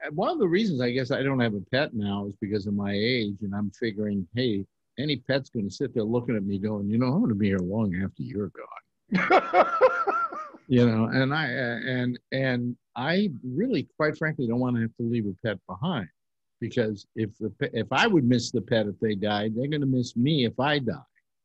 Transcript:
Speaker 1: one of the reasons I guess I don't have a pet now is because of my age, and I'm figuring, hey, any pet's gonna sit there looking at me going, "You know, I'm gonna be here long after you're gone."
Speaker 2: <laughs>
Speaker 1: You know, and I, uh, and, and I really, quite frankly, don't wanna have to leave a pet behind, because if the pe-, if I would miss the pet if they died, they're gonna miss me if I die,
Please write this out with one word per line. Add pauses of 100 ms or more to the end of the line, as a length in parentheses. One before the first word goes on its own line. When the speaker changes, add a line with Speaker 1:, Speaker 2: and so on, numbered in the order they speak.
(120)
Speaker 1:
one
of
the
reasons
I
guess
I
don't
have
a (100)
pet
now
is
because
of
my
age,
and
I'm
figuring,
hey, (340)
any
pet's
gonna
sit
there
looking
at
me
going,
"You
know,
I'm
gonna
be
here
long
after
you're
gone." (100)
Speaker 2:
<laughs> (840)
Speaker 1:
You
know,
and
I,
uh,
and, (120)
and (180)
I (140)
really, (100)
quite
frankly,
don't
wanna
have
to
leave
a (100)
pet
behind, (540)
because (100)
if
the
pe-,
if
I
would
miss
the
pet
if
they
died,
they're
gonna
miss
me
if
I
die, (520)